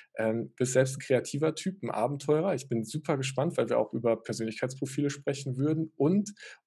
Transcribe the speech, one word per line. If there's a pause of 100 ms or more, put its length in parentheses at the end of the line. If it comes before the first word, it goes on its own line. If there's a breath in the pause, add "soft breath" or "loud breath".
(180 loud breath)
Ähm,
bist
selbst
ein
kreativer
Typ,
ein
Abenteurer.
Ich
bin
super
gespannt,
weil
wir
auch
über
Persönlichkeitsprofile
sprechen
würden.
Und (340 loud breath)